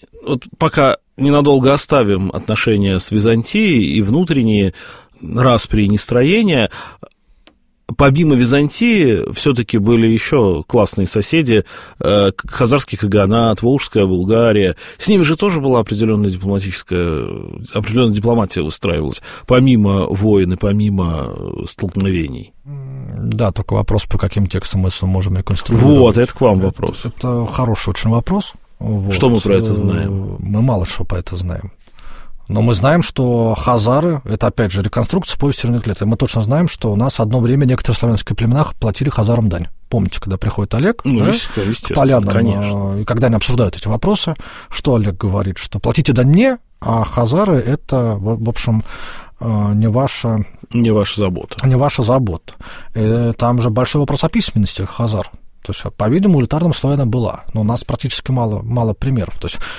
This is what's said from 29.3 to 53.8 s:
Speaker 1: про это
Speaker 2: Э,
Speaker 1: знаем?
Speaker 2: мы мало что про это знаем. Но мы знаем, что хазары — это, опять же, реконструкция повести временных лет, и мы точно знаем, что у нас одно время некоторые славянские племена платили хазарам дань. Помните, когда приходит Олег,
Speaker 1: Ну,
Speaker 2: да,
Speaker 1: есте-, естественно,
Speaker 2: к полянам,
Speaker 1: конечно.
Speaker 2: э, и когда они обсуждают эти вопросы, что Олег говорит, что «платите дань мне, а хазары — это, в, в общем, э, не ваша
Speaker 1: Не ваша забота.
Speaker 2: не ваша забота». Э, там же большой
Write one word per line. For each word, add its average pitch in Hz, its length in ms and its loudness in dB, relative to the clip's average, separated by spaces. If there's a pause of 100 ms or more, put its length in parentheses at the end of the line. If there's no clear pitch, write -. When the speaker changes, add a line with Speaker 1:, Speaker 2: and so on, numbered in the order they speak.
Speaker 1:
про 98 160 2
это 110 160 2
Speaker 2:
Э, - 20 0
Speaker 1:
знаем? 95 640 -2
Speaker 2:
мы 101 240 -2
мало 107 240 0
что - 180 -4
про 92 140 -4
это 90 180 -8
знаем. 90 360 -8 (760)
Но 104 120 -2
мы 117 140 2
знаем, 143 280 2
что 117 520 0
хазары — 131 680 0
это, 104 240 -2
опять 101 240 -2
же, 98 100 -2
реконструкция - 560 -2
повести 139 260 0
временных 117 220 0
лет, 101 160 -4
и - 20 0
мы 110 120 0
точно 120 260 0
знаем, 143 260 2
что - 240 -4
у 101 40 0
нас 127 240 0
одно 113 200 0
время 131 240 4
некоторые 123 320 0
славянские 117 400 0
племена 127 300 2 (120)
платили 117 300 -2
хазарам 110 400 0
дань. 87 200 -4 (200)
Помните, 98 320 -2
когда 95 160 -4
приходит - 380 -4
Олег, 147 300 0
Speaker 1:
Ну, 127 160 2
Speaker 2:
да, - 80 2
Speaker 1:
есте-, 226 380 -2
естественно, - 280 -4
Speaker 2:
к - 60 2
полянам, 127 280 4
Speaker 1:
конечно. 101 680 0
Speaker 2:
э, 104 60 -4
и - 20 -6
когда 117 240 0
они 117 80 2
обсуждают 107 400 0
эти - 120 -8
вопросы, 170 460 0 (340)
что - 280 -2
Олег 101 200 0
говорит, 98 400 -2
что - 220 -8
«платите 135 340 0
дань 123 160 4
мне, 240 300 4 (220)
а 117 240 0
хазары — 156 500 2 (200)
это, 120 420 -2
в, 107 280 -2
в 113 40 -2
общем, 110 340 0 (580)
э, 104 340 0
не 110 140 2
ваша 113 560 -2 (300)
Speaker 1:
Не 117 160 2
ваша 107 300 0
забота. 95 460 -4
Speaker 2:
не 131 100 4
ваша 139 260 0
забота». 113 520 -2 (380)
Э, 113 460 0
там 120 240 2
же 120 80 2
большой 123 300 0